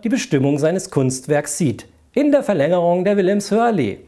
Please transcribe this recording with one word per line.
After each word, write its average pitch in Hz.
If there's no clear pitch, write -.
die 226
Bestimmung 143
seines 156
Kunstwerks 143
sieht, 135
in 285
der 277
Verlängerung 170
der 196
Wilhelmshöher 202
Allee. 160